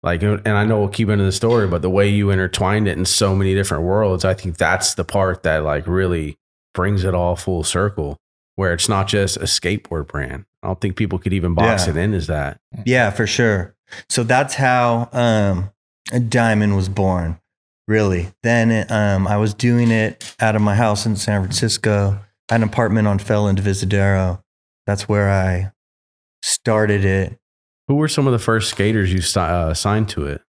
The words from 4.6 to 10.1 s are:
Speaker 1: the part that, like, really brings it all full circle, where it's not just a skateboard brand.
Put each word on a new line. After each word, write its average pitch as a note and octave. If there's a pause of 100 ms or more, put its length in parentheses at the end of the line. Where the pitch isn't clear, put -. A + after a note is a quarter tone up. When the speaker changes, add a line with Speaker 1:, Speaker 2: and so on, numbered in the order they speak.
Speaker 1:
the F2
part F#2+
that, D#2
like, D2+
really F2 (380)
brings F#2+
it F#2
all F2
full E2+
circle, F2+ (360)
where F#2+
it's E2+
not G2
just G2
a F2+
skateboard F2
brand. C2+ (160)